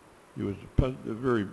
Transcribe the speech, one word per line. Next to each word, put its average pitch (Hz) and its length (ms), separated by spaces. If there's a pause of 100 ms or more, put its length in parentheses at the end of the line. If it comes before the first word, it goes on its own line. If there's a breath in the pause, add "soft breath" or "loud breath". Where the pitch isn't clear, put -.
(360)
He - 60
was 101 140
a - 240
pe-, 127 300
a 113 40
very, 117 380